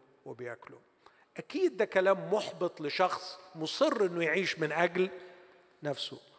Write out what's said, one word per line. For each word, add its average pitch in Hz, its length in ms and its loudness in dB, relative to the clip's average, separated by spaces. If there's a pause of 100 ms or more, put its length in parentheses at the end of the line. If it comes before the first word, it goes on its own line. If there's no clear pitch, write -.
(260)
وبياكلوا. 123 540 -12 (580)
أكيد 277 400 0
ده 208 80 2
كلام 185 480 2
محبط 175 480 -2
لشخص - 580 -2 (160)
مصر 226 460 0
إنه 170 220 2
يعيش 165 360 2
من 151 120 0
أجل 175 380 2 (720)
نفسه. 143 340 -6 (220)